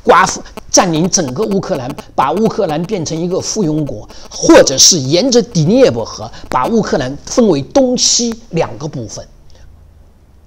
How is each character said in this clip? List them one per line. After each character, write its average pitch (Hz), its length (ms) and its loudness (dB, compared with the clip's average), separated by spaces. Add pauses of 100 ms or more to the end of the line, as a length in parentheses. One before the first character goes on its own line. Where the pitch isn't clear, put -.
瓜 180 240 6
夫， - 160 -6 (280)
占 190 220 2
领 165 180 0
整 139 240 -2
个 127 100 -2
乌 101 160 -2
克 180 160 -4
兰， 131 160 -6 (220)
把 139 180 2
乌 208 160 2
克 202 180 -2
兰 151 180 -2
变 180 200 -4
成 160 160 -6
一 175 80 -2
个 175 120 -2
附 214 240 -2
庸 151 200 0
国， 104 240 -10 (200)
或 302 340 4
者 131 160 0
是 - 200 4
沿 160 320 0
着 233 120 4
第 160 220 0
聂 220 260 6
伯 113 140 -2
河 - 260 -14 (180)
把 127 180 0
乌 220 140 2
克 190 180 0
兰 135 180 -4 (100)
分 233 220 2
为 143 140 2
东 254 360 2
西 233 360 0 (160)
两 135 280 -4
个 156 100 -8
部 127 180 -10
分， - 180 -14 (1200)